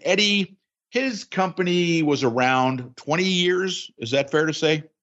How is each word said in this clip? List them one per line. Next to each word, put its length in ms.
Eddie, 540
his 340
company 800
was 220
around 720
twenty 280
years. 720
Is 140
that 180
fair 160
to 80
say? 300